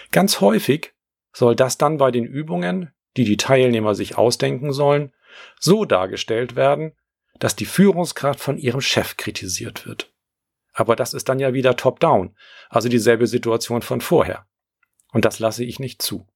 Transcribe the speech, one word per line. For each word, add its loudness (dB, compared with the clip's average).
Ganz 2
häufig 0
soll 4
das 0
dann 0
bei 4
den -2
Übungen, -6
die 2
die 2
Teilnehmer 2
sich -6
ausdenken 0
sollen, 0
so 4
dargestellt -2
werden, 0
dass -2
die -6
Führungskraft 2
von -4
ihrem -2
Chef -2
kritisiert -8
wird. -14
Aber 2
das -6
ist -10
dann 0
ja 0
wieder 2
top-down, 0
also 0
dieselbe 4
Situation -2
von -4
vorher. 0
Und 2
das 0
lasse -2
ich -10
nicht -10
zu. -8